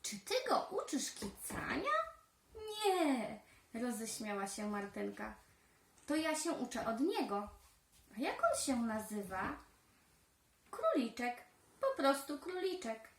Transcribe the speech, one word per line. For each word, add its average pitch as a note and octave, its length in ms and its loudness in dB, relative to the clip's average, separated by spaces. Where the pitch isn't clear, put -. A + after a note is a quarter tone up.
Czy G#3 180 -6
ty - 140 -4
go - 200 2
uczysz - 280 -2
kicania? - 800 -2
Nie, F#4 840 2
roześmiała G#3+ 760 -2
się G#3 220 -4
Martynka. G3+ 680 -4
To D4 100 0
ja D#4 200 2
się E4 160 0
uczę A3+ 360 -2
od A3+ 120 0
niego. A#3+ 500 2
A A3+ 40 -2
jak - 220 0
on D#5 220 6
się C4+ 100 4
nazywa? G#3 840 -2
Króliczek, A#3+ 680 2
po C5+ 160 4
prostu C#4 420 2
króliczek. F4+ 800 -4